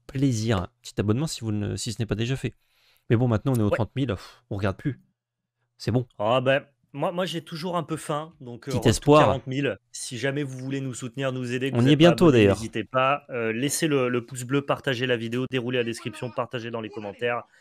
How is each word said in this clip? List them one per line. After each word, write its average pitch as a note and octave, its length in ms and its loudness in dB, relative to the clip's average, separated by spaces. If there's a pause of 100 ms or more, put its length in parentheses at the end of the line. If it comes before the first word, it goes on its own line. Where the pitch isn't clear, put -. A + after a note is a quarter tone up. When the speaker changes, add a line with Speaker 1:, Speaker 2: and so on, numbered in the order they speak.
Speaker 1:
plaisir. A2+ 600 0 (140)
Petit - 160 -18
abonnement A2 300 0
si, - 140 -10
vous A2 100 -4
ne, G#2 240 -4
si A2 160 -6
ce - 80 -10
n'est A2+ 60 -2
pas G#2 100 -2
déjà A#2 220 -4
fait. - 160 -8 (560)
Mais A#2 80 4
bon, B2+ 100 2
maintenant A#2+ 260 2
on A#2+ 60 2
est - 20 2
aux G#2 80 2
Speaker 2:
Ouais. F#2+ 60 4
Speaker 1:
trente A2 220 -2
mille, C3+ 100 -2
pff, - 420 -10
on G#2+ 60 -6
regarde G2 220 -2
plus. - 240 -8 (760)
C'est - 140 -4
bon. B2+ 160 0 (120)
Speaker 2:
Ah A#2 200 2
ben, C3+ 240 2 (300)
moi, D3+ 180 -4
moi F3+ 140 -4
j'ai E3 180 -6
toujours F3 320 -8
un E3 80 -2
peu D#3 140 -6
faim, D#3 420 -6
donc, A#2+ 300 -14
euh, - 20 -4
Speaker 1:
Petit C3+ 60 0
Speaker 2:
road F#2 60 -2
to B2 60 4
Speaker 1:
espoir. D3 340 6
Speaker 2:
quarante A2 240 2
mille. C3 300 -2 (140)
Si - 260 -12
jamais C3+ 260 -2
vous C3 140 -8
voulez C3+ 220 -6
nous C3+ 140 -6
soutenir, C3 400 -6
nous B2+ 180 -6
aider, C3 200 -2
que B2+ 40 -6
Speaker 1:
On A#2 40 4
Speaker 2:
vous B2 80 6
Speaker 1:
y - 20 6
est D3+ 40 8
Speaker 2:
êtes C#3+ 40 6
pas - 20 -2
Speaker 1:
bientôt, E3+ 260 8
Speaker 2:
abonné, A#2+ 180 8
Speaker 1:
d'ailleurs. G2 120 6
Speaker 2:
n'hésitez A2 300 -8
pas. C3+ 440 0
Euh, A2+ 220 -4
laissez C#3 360 -2
le, C3+ 200 2
le B2 180 -2
pouce B2+ 180 -12
bleu, C3+ 180 0
partagez C3 440 -2
la B2 120 0
vidéo, A#2+ 320 -4
déroulez B2+ 300 -2
la A#2+ 40 0
description, A#2 480 -8
partagez A#2 400 -8
dans A2+ 100 -8
les G#2+ 80 -10
commentaires. A2+ 540 -6 (180)